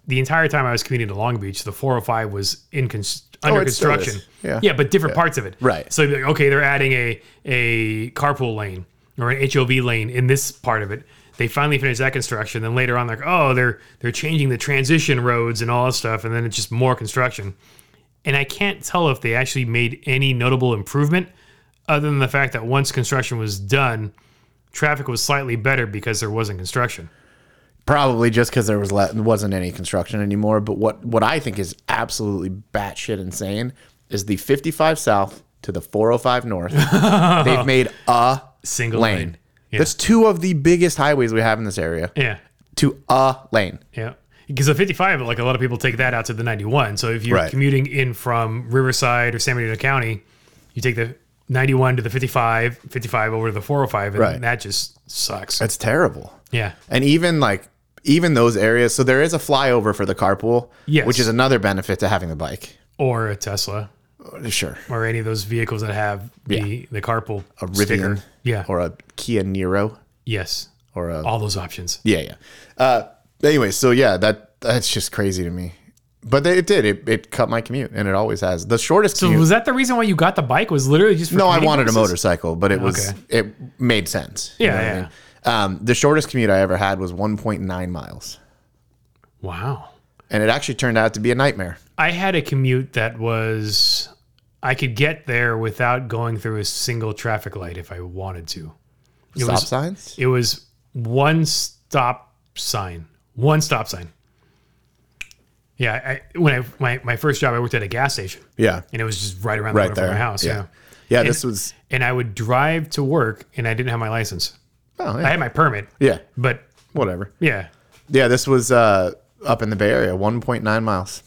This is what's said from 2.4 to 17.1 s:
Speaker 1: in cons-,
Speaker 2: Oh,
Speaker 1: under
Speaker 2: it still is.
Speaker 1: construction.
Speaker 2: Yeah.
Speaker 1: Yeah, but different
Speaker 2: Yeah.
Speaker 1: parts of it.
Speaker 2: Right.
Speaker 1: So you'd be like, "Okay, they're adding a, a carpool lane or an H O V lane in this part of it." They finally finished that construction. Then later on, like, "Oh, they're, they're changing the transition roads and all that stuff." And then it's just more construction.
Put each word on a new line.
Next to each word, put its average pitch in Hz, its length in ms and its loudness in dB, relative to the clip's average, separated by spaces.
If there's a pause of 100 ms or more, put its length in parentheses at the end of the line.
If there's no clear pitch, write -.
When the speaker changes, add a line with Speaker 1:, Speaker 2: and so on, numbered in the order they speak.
Speaker 1:
in 135 160 -2
cons-, - 340 -6 (200)
Speaker 2:
Oh, 151 60 0
Speaker 1:
under 151 140 4
Speaker 2:
it 131 100 0
still 147 200 2
is. 147 120 2
Speaker 1:
construction. 101 240 -8 (140)
Speaker 2:
Yeah. 143 200 -4
Speaker 1:
Yeah, 196 120 4
but 135 160 0
different 160 240 2
Speaker 2:
Yeah. 165 80 2
Speaker 1:
parts 165 160 0
of 107 80 -4
it. 92 140 -12
Speaker 2:
Right. 101 320 0
Speaker 1:
So 156 100 2
you'd 147 60 4
be 143 140 0
like, 139 100 0
"Okay, 147 160 2
they're 139 140 4
adding 139 300 2
a, 120 280 -2 (240)
a 117 640 0
carpool 131 460 -2
lane 95 280 -8 (340)
or 120 120 0
an 135 80 -2
H 135 180 0
O 131 80 4
V 131 180 2
lane 113 280 0
in 123 160 0
this 135 260 2
part 110 300 -2
of 98 80 -6
it." 110 120 -10 (360)
They 113 100 0
finally 147 300 0
finished 120 200 0
that 131 160 0
construction. 113 480 -4
Then 113 120 -2
later 127 240 0
on, 123 80 -2
like, 113 180 -6
"Oh, 156 300 2
they're, 123 240 0 (220)
they're 120 120 -4
changing 156 360 -2
the 123 100 0
transition 139 640 0
roads 117 420 0
and 117 80 -2
all 123 160 2
that 127 60 0
stuff." 110 320 -4
And 113 100 -4
then 117 100 -2
it's 113 120 -6
just 107 160 -6
more 127 220 2
construction. 110 600 -4 (720)